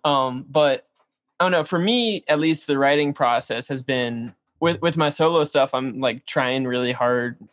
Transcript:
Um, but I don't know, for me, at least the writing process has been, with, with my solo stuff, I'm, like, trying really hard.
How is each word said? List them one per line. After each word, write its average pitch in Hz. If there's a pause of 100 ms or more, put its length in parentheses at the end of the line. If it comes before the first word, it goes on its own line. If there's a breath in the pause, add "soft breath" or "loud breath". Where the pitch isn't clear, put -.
Um, 135
but 143 (540)
I 180
don't 180
know, 160
for 175
me, 220
at 151
least 160
the 143
writing 143
process 123
has 135
been, 120 (260)
with, 165
with 165
my 156
solo 160
stuff, 139
I'm, 131
like, 123
trying 131
really 123
hard. 123 (140)